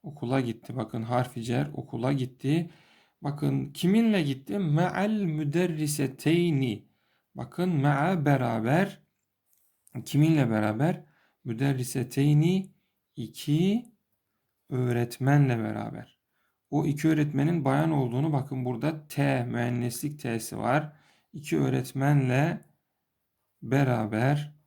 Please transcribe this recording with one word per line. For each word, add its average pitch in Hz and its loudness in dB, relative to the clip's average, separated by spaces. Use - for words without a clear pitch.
Okula 135 -4
gitti. 120 -6
Bakın 113 -6
harfi 123 -2
cer 123 -2
okula 127 -4
gitti. 139 -2
Bakın 139 -2
kiminle 208 2
gitti? 139 -4
Me'al 180 0
müderriseteyni. 151 0
Bakın 170 -4
me'a 147 2
beraber. 127 2
Kiminle 147 4
beraber? 110 0
Müderriseteyni 139 0
iki 175 0
öğretmenle 127 2
beraber. 110 -8
O 147 0
iki 147 0
öğretmenin 151 2
bayan 147 2
olduğunu 139 0
bakın 131 -4
burada 131 -4
T, 139 0
müenneslik 123 -4
T'si 113 -6
var. 135 0
İki 156 -4
öğretmenle 135 2
beraber 123 0